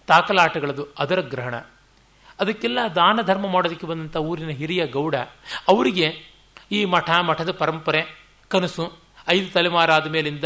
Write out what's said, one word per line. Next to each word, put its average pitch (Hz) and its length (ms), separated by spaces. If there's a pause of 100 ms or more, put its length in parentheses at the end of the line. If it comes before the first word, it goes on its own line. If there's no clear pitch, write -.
ತಾಕಲಾಟಗಳದು, 160 760 (160)
ಅದರ 143 260
ಗ್ರಹಣ. 123 300 (800)
ಅದಕ್ಕೆಲ್ಲ 226 440 (140)
ದಾನ 175 280
ಧರ್ಮ 190 260
ಮಾಡೋದಕ್ಕೆ 175 400
ಬಂದಂಥ 160 340
ಊರಿನ 160 300
ಹಿರಿಯ 156 360
ಗೌಡ 143 280 (520)
ಅವರಿಗೆ 196 400 (640)
ಈ 208 140
ಮಠ, 175 240 (120)
ಮಠದ 165 300
ಪರಂಪರೆ, 156 500 (500)
ಕನಸು, 180 340 (420)
ಐದು 185 220
ತಲೆಮಾರಾದ 170 580
ಮೇಲಿಂದ 151 380